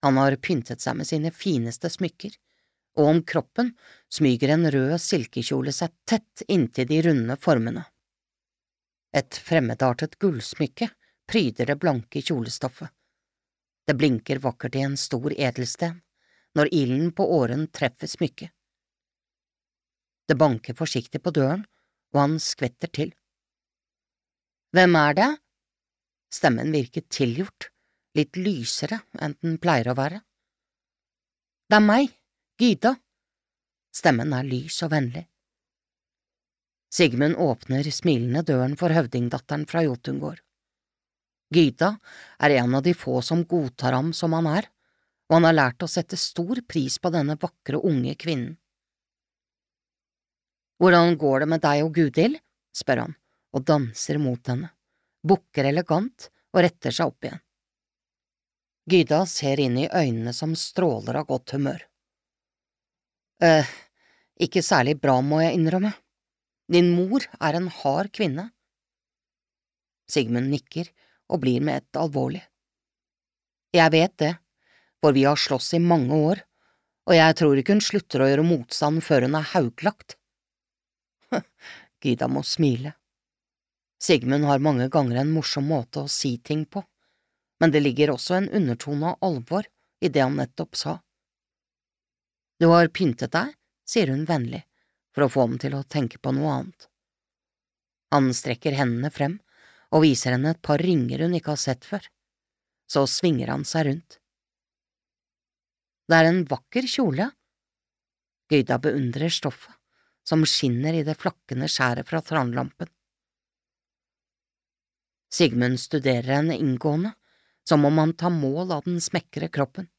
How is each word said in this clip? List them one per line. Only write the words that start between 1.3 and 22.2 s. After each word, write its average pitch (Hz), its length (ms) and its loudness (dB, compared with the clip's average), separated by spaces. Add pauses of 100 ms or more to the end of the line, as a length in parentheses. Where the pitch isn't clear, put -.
fineste 135 580 -4
smykker, - 440 -10 (640)
og 151 120 6
om 160 160 2
kroppen 233 460 -4 (400)
smyger 135 420 2
en 165 160 2
rød 139 320 0
silkekjole 135 720 -4
seg 170 200 -6 (120)
tett - 420 -4
inntil 131 420 0
de 156 180 2
runde 131 320 0
formene. 127 460 0 (1300)
Et - 340 -4
fremmedartet 131 680 -2
gullsmykke 160 720 -4 (360)
pryder 226 440 -2
det 143 100 -2
blanke 143 420 -4
kjolestoffet. 127 680 -8 (960)
Det 151 80 0
blinker 131 440 0
vakkert 131 360 -6
i 135 100 -2
en 139 120 -4
stor 135 360 -4
edelsten, 143 680 -4 (560)
når 147 160 2
ilden 143 400 0
på - 140 -2 (100)
åren 135 320 0
treffer - 400 -6
smykket. - 420 -6 (1800)
Det 156 120 2
banker 123 380 0
forsiktig 139 420 -6
på 175 160 -4
døren, 156 300 0 (480)
og 139 60 4